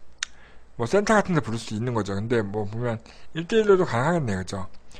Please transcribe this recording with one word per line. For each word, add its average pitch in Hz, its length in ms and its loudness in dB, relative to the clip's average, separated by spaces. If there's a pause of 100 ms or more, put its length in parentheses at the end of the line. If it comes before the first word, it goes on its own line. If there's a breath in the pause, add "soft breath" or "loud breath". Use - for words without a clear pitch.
(760 soft breath)
뭐, 117 100 -2
센터 208 280 4
같은 190 200 4
데 156 60 4
부를 110 180 -4
수도 - 160 -8
있는 120 200 -2
거죠. 101 200 -2
근데 113 280 0
뭐, 104 240 -2
보면 113 340 -4 (340 loud breath)
일 170 140 -4
대 226 80 2
일로도 202 300 6
가능하겠네요. 120 520 0
그죠? 92 300 -4 (320 loud breath)